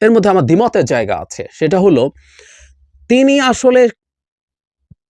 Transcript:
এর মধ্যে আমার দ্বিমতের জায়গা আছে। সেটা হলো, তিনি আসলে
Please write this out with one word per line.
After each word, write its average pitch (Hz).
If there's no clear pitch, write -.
এর 220
মধ্যে 208
আমার 185
দ্বিমতের 175
জায়গা 110
আছে। -
সেটা 160
হলো, 143
তিনি 269
আসলে 254